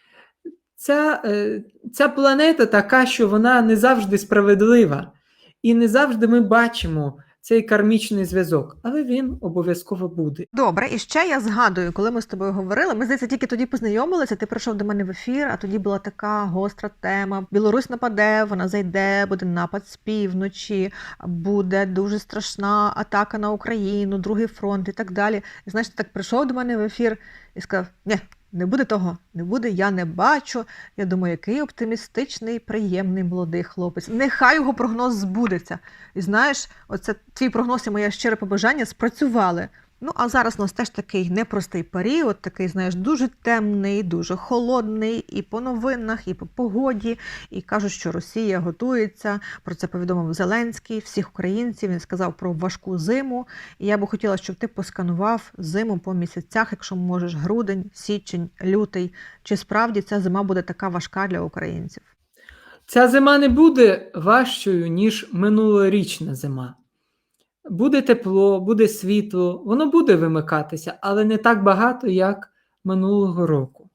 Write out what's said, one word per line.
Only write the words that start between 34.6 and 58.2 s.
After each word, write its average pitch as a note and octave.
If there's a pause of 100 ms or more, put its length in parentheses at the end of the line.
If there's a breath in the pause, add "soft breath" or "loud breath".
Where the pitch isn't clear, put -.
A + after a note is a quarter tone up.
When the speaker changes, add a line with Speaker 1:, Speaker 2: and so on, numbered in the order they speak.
Speaker 2:
прогноз A#3+
збудеться. F#3+ (360 soft breath)
І G3
знаєш, A3 (200 soft breath)
оце G#3 (180)
твій B3+
прогноз A#3+
і A3
моє G#3
щире A3
побажання G#3+
спрацювали. A3 (320 soft breath)
Ну, B3+
а A#3+
зараз A3+
у G#3+
нас G3
теж -
такий F#3
непростий F#3+
період, G#3+
такий, F#3
знаєш, F#3
дуже B3 (140)
темний, G#3
дуже E3+
холодний, A#3
і -
по A3
новинах, A#3+
і F3+
по -
погоді, A3+ (320 loud breath)
і F#3+
кажуть, G3+
що -
Росія F#3
готується, G#3 (220 loud breath)
про F3
це -
повідомив F3
Зеленський, A3
всіх -
українців, G3+
він F3
сказав F3+
про F3+
важку F3
зиму, B3 (320 loud breath)
і -
я G#3
би G3+
хотіла, G3+
щоб F#3
ти A#3
посканував F#3+
зиму F#3
по F#3+
місяцях, F3+
якщо -
можеш: F3+
грудень, F#3+
січень, F#3 (140)